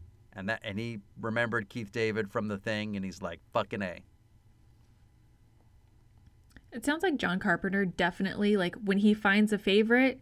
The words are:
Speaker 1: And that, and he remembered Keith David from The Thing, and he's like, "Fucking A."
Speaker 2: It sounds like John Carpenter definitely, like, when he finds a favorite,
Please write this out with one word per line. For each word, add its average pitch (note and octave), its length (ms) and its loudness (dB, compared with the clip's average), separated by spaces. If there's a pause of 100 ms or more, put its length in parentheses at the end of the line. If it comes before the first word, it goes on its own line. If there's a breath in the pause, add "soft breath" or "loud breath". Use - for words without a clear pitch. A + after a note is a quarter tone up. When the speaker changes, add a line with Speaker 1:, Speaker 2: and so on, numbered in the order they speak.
(340)
Speaker 1:
And G2 160 -8
that, A2 140 -4
and G2+ 140 -8
he A#2 220 -8 (200)
remembered A2+ 500 -2
Keith A#2 220 -10
David A2 380 -2
from G#2+ 180 -4
The G2+ 120 -6
Thing, G#2+ 360 -6
and F#2+ 80 -6
he's F#2 200 -10
like, E2+ 160 -10 (140)
"Fucking G#2 280 -4
A." F2+ 200 -8 (2750)
Speaker 2:
It B3+ 140 -10
sounds D#4 160 0
like E4 160 2
John F3+ 220 -2
Carpenter F#3+ 460 0
definitely, F#3+ 720 0
like, F3 180 0
when G3 240 0
he G#3 160 6
finds G#3 360 4
a G3+ 60 2
favorite, A3+ 640 4